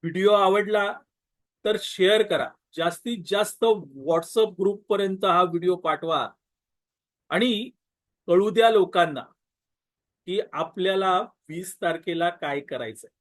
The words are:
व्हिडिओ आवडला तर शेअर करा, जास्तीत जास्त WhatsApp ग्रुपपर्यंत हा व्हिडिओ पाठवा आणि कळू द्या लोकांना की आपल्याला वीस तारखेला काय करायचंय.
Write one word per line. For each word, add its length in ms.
व्हिडिओ 280
आवडला 680
तर 140
शेअर 440
करा, 260
जास्तीत 480
जास्त 380
WhatsApp 960
ग्रुपपर्यंत 680
हा 180
व्हिडिओ 320
पाठवा 540
आणि 400
कळू 220
द्या 200
लोकांना 520
की 160
आपल्याला 680
वीस 600
तारखेला 480
काय 300
करायचंय. 500